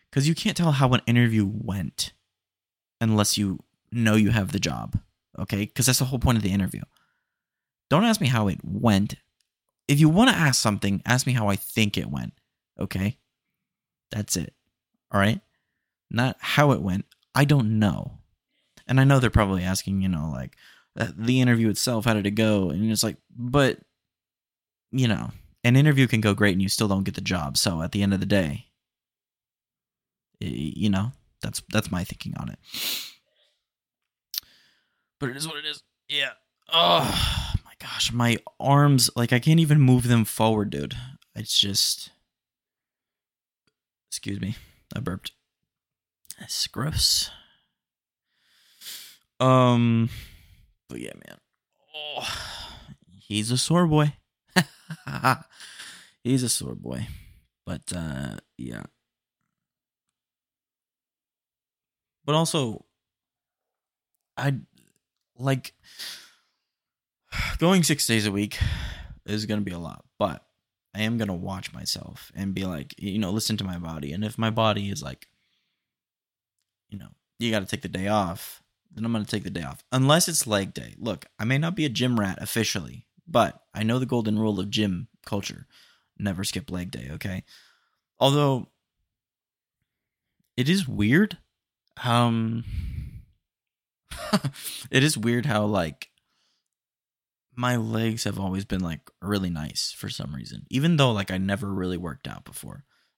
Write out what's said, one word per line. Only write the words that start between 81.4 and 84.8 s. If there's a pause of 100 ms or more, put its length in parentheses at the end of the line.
may
not
be
a
gym
rat
officially, (220)
but (120)
I
know
the
golden
rule
of
gym (180)